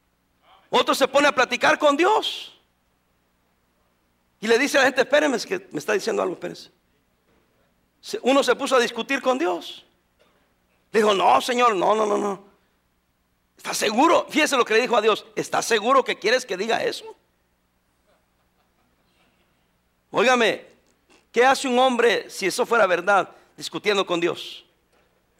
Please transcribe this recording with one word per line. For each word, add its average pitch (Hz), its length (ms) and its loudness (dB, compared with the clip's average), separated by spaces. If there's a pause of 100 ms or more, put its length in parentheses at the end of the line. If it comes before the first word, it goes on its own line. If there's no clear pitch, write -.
(720)
Otro 262 240 2
se 254 140 2
pone 285 200 4
a 277 60 2
platicar 247 440 0
con 285 180 4
Dios. 381 600 -2 (1800)
Y - 60 -8
le 233 120 4
dice 277 200 0
a - 20 4
la 247 60 4
gente, 269 140 0
"Espérenme, 294 360 0
es - 100 -10
que 185 260 -8
me 156 60 -8
está 214 160 -4
diciendo 202 280 -2
algo, 185 120 -4
espérense". - 360 -14 (1300)
Se, - 220 -10
uno 269 200 4
se 240 120 0
puso 262 220 -2
a - 20 6
discutir 240 420 -2
con 254 180 -2
Dios. 339 460 -6 (1080)
Le 214 80 2
dijo, 214 140 2
"No, 180 260 2
Señor, 240 340 0
no, 190 200 0
no, 214 120 0
no, 208 120 -2
no. 202 260 -6 (1120)
¿Estás - 220 -8
seguro?". 247 500 2
Fíjese - 280 0
lo 233 80 2
que 208 100 -2
le 226 80 4
dijo 240 140 0
a 220 40 2
Dios, 214 240 0 (100)
"¿Estás - 320 -4
seguro 233 380 2
que 214 140 -6
quieres 240 260 -2
que 190 120 -8
diga 214 280 -4
eso?". - 320 -8 (3000)
Óigame, 233 540 2 (640)
¿qué 233 120 2
hace 269 220 2
un 247 140 0
hombre, 233 500 2
si - 160 -8
eso 202 180 -2
fuera 220 220 2
verdad, 180 420 0 (280)
discutiendo 190 500 -4
con 170 140 -4
Dios? - 420 -6 (760)